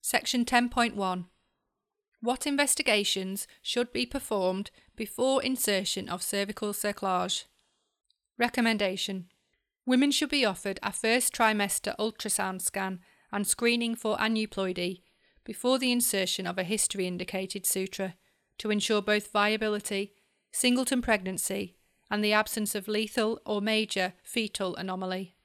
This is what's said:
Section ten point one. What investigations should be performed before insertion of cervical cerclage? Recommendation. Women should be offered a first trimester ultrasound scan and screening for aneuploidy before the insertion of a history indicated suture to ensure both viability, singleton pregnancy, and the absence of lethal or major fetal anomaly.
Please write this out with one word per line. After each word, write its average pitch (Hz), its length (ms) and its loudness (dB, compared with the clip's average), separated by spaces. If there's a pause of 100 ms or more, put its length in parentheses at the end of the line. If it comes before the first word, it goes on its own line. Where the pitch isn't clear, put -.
Section 233 440 0
ten 240 220 4
point 240 280 2
one. 185 300 -2 (960)
What 240 260 0
investigations 208 1000 2 (140)
should 240 320 -2
be 247 120 0
performed 196 680 -2 (240)
before 254 460 0
insertion 202 680 -2
of 180 140 -4
cervical 202 500 -4
cerclage? 190 720 -2 (920)
Recommendation. 208 920 0 (580)
Women 254 260 4
should 277 180 0
be 285 140 2
offered 196 380 -2
a 202 100 -2
first 233 420 2
trimester 214 640 2
ultrasound 196 640 -2
scan 190 380 -4 (320)
and 202 160 -2
screening 233 480 2
for 214 220 -2
aneuploidy 190 840 -2 (440)
before 247 340 2
the 247 120 2
insertion 196 540 0
of 175 120 -4
a 185 60 0
history 196 440 0
indicated 185 580 -6
suture 190 500 -2 (420)
to 214 120 -6
ensure 208 320 2
both 208 300 0
viability, 208 840 0 (380)
singleton 247 500 2
pregnancy, 190 720 -2 (360)
and 208 120 0
the 214 100 4
absence 214 420 0
of 196 120 -6
lethal 214 580 0
or 208 160 0
major 214 520 0 (100)
fetal 202 520 -2
anomaly. 185 680 -6